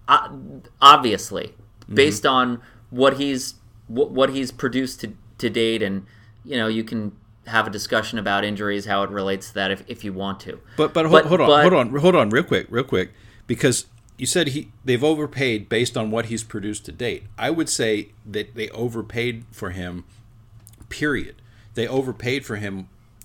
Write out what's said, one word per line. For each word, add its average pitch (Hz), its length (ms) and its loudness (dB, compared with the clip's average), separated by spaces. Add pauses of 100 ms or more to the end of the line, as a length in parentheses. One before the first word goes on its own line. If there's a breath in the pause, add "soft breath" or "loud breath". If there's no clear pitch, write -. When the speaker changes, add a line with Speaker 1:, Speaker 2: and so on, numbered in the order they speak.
Speaker 1:
uh, 143 200 4 (520)
obviously, 123 760 6 (300)
Speaker 2:
Mm-hmm. - 100 -12
Speaker 1:
based 147 320 4
on 123 340 2 (300 soft breath)
what 131 280 4
he's, 139 360 -4 (320)
wh-, 120 240 -2
what 135 200 2
he's 131 200 -4
produced 127 520 -4
to, 107 100 -10 (260)
to 120 100 -2
date, 113 340 0
and, 98 220 -4 (400 soft breath)
you 139 120 -8
know, 113 100 0
you 110 160 -2
can 107 300 -6 (340)
have 113 220 0
a - 20 -8
discussion 110 480 -4
about 101 260 0
injuries, 101 420 -4
how 101 180 0
it 98 60 -4
relates 98 400 -4
to - 40 -16
that 98 160 -2
if, 95 160 -6
if - 160 -14
you 101 100 -8
want 95 280 -8
to. - 180 -14 (180 soft breath)
Speaker 2:
But, 151 160 0
but, 160 160 2
Speaker 1:
But, 156 180 8
Speaker 2:
hold, - 0 -
hold 170 160 4
on, 123 40 4
Speaker 1:
but 147 160 8
Speaker 2:
hold 180 120 6
on, 131 260 2
hold 180 160 6
on, 110 140 4
real 127 120 2
quick, 123 260 0
real 120 140 -2
quick, - 300 -2 (340 soft breath)
because 123 400 0 (320)
you 131 80 -8
said 165 220 0
he, 139 240 -8 (120)
they've 127 200 0
overpaid 139 640 -2
based 120 280 0
on 110 140 -4
what 113 160 -2
he's 110 160 -6
produced 107 440 -10
to - 60 -16
date. 101 300 -6 (160)
I 123 120 -2
would 165 180 -2
say 110 400 -2 (160)
that 107 320 -8
they 110 140 -8
overpaid 117 840 -6
for 98 180 -10
him, 90 340 -10 (840 soft breath)
period. 131 480 -6 (380 soft breath)
They 113 120 -2
overpaid 127 580 -4
for 110 120 -8
him 98 320 -10 (360)